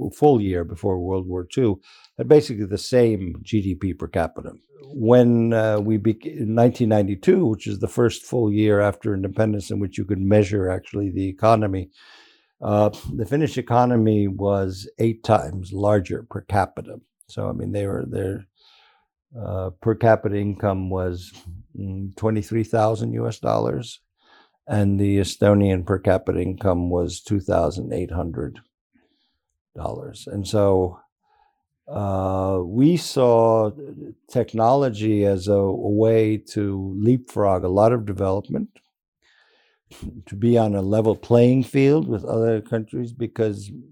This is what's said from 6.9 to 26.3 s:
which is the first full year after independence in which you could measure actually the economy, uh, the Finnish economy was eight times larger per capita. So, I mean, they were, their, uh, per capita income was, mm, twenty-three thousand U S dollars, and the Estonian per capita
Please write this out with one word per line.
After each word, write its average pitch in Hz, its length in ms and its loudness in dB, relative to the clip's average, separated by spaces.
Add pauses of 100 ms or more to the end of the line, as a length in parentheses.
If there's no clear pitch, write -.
which 110 220 -2
is 104 120 -6
the 95 80 -4
first - 360 0
full 117 280 -2
year 104 280 2
after 104 340 -2
independence 101 560 -2
in 101 100 -6
which 98 180 -6
you 101 80 -4
could 95 160 -4
measure 98 500 2
actually 95 400 -6
the 95 160 -4
economy, 98 640 0 (720)
uh, 104 280 2 (240)
the 113 120 -6
Finnish 143 320 -2
economy 117 720 2
was 98 680 -2
eight 113 280 -2
times 92 480 0
larger 101 500 -2
per - 180 -14
capita. 98 600 -4 (260)
So, 101 220 -8
I - 20 -6
mean, 98 220 -8
they 101 120 -4
were, 98 220 -6
their, 98 400 -8 (920)
uh, 95 340 -6 (100)
per 113 120 2
capita 107 440 2
income 98 520 -2
was, 90 440 -6 (440)
mm, 98 380 -10
twenty-three 110 480 -2
thousand 110 500 0
U 117 140 -4
S 113 120 -8
dollars, 58 600 -4 (680)
and 98 320 2
the 101 200 2
Estonian 98 640 2
per 98 140 0
capita 92 400 0